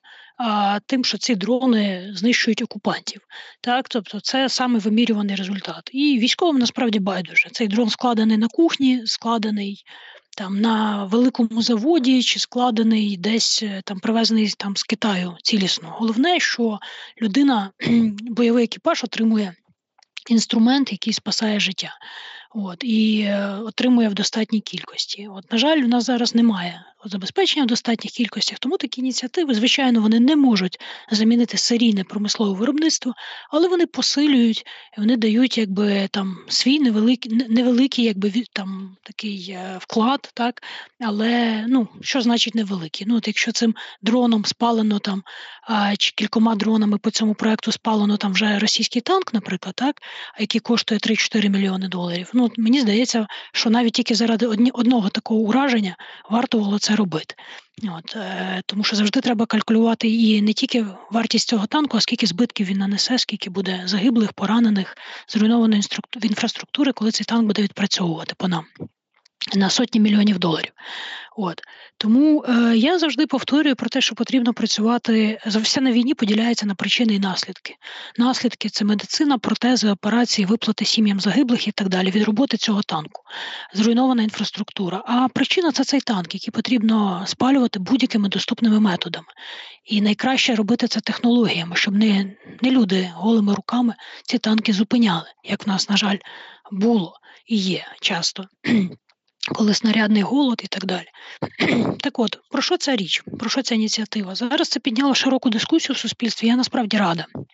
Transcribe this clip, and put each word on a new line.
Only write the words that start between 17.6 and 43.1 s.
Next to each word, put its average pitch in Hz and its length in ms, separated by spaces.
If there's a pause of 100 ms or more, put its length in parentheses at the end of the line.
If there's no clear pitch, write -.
<clears throat> - 100 (320)
бойовий 233 420
екіпаж 247 400
отримує 214 500 (760)
інструмент, 240 640
який 208 220
спасає 208 460
життя. 185 380 (580)
От, 196 280
і, 220 380
е, 202 340 (100)
отримує 240 440
в 202 40
достатній 208 480
кількості. - 680
От, 190 240
на 226 60
жаль, 302 200
у 254 100
нас 240 160
зараз 240 320
немає 180 500 (200)
забезпечення 214 600
в - 20
достатніх 226 460
кількостях, - 460
тому 320 180
такі 254 240
ініціативи, 262 520
звичайно, 233 480
вони 220 180
не 262 160
можуть 220 440 (320)
замінити 220 460
серійне 226 460
промислове 208 560
виробництво, 277 540 (380)
але 330 160
вони 349 180
посилюють, 262 800 (320)
вони 226 200
дають, 226 400
якби, 202 540
там, 190 260 (120)
свій 277 300
невеликий, 233 520
не-, 233 160
невеликий, 247 580
якби, 202 240
ві-, 226 240
там, 190 500
такий, 202 460
е, 185 320
вклад, 233 520
так? 240 300 (360)
Але, 226 680
ну, 247 200 (140)
що - 200
значить 226 340
невеликий? 196 520
Ну, 233 100